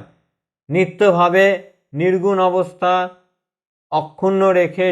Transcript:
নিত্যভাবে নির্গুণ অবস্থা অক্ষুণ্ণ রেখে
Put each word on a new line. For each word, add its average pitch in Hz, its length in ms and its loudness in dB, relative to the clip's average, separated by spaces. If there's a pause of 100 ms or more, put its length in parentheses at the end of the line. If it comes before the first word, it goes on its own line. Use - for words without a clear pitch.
(680)
নিত্যভাবে 180 760 2 (480)
নির্গুণ 185 460 0
অবস্থা 185 540 -2 (960)
অক্ষুণ্ণ 190 500 -4 (100)
রেখে 180 400 0